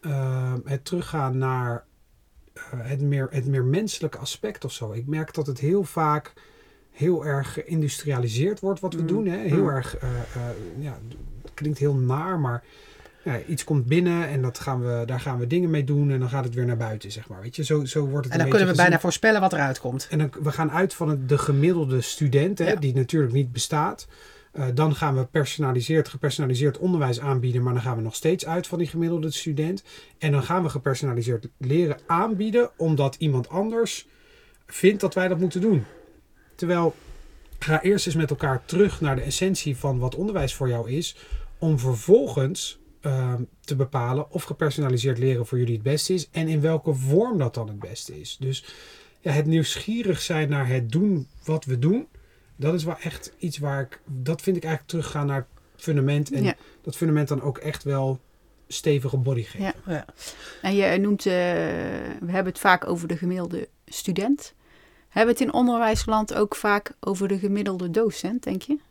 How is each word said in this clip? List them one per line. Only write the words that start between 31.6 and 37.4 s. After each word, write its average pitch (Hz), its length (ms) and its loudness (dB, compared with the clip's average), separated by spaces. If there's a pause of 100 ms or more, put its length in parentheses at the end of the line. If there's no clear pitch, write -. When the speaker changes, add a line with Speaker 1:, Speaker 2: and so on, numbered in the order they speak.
Speaker 1:
aanbieden, 214 680 2
omdat 143 420 2
iemand 135 300 0
anders 220 600 -2 (580)
vindt 202 340 4
dat 190 140 0
wij 185 140 2
dat 180 120 2
moeten 180 200 0
doen. 180 240 4 (720)
Terwijl, 170 400 2 (640)